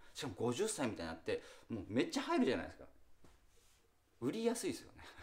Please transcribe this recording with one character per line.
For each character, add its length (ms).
し 80
か 60
も 80
五 160
十 160
歳 200
み 80
た 80
い 20
に 60
な 60
っ 40
て、 220
も 120
う 60
め 160
っ 60
ち 100
ゃ 40
入 160
る 60
じ 80
ゃ 40
な 60
い 40
で 40
す 80
か。 60
売 100
り 140
や 100
す 120
い 40
で 60
す 40
よ 120
ね。 100